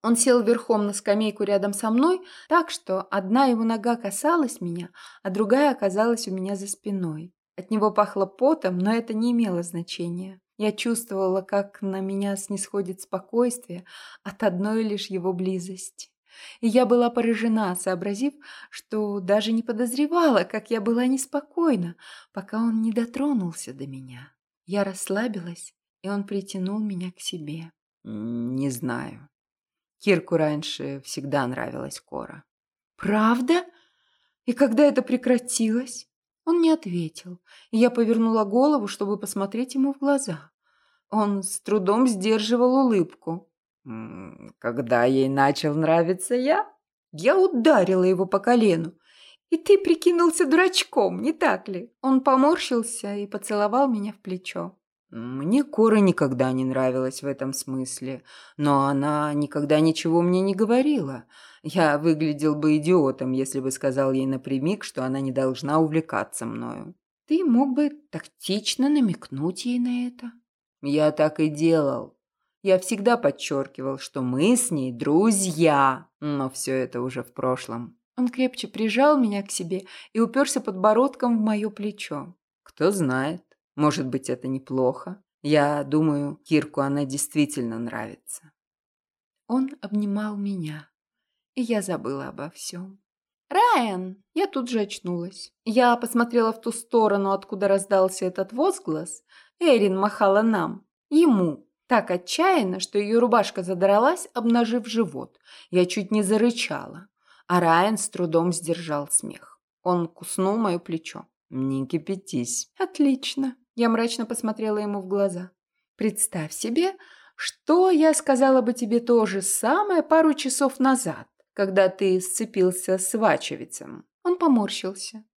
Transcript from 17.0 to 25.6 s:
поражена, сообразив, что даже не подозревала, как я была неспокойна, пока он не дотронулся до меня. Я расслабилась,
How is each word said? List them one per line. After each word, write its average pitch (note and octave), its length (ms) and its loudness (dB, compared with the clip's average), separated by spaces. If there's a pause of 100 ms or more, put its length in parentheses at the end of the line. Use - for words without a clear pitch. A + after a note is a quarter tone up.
поражена, A3 680 0
сообразив, G3+ 580 -4 (340)
что G#3 520 -6
даже G#3 320 2
не A3+ 100 0
подозревала, C4 840 2
как G#3+ 260 -8
я A3+ 100 0
была A#3 260 0
неспокойна, C4 880 -2 (360)
пока G3+ 260 -8
он A3+ 240 0
не A3+ 100 0
дотронулся A#3 800 -4
до C#3 140 -12
меня. C3 460 -16 (340)
Я G3 180 -2
расслабилась, F#3+ 920 -6 (300)